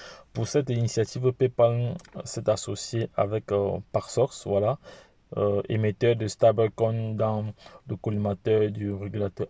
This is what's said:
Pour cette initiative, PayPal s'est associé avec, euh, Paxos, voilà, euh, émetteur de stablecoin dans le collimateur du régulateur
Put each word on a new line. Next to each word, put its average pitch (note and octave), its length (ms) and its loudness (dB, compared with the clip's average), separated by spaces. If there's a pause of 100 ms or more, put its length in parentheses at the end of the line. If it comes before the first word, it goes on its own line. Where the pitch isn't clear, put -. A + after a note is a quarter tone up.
(340)
Pour A#2 120 -2
cette C#3+ 220 0
initiative, A#2+ 640 0
PayPal A#2+ 640 2 (300)
s'est - 260 -2
associé A2+ 640 -4
avec, G#2+ 360 -2
euh, G2 260 2 (120)
Paxos, - 540 -2
voilà, G2+ 320 2 (600)
euh, G2+ 320 2
émetteur A2 440 2
de A2 120 -2
stablecoin A2+ 880 2
dans G#2+ 320 -2 (420)
le A2 80 -6
collimateur G#2 760 0
du G#2 220 -6
régulateur G2+ 580 -6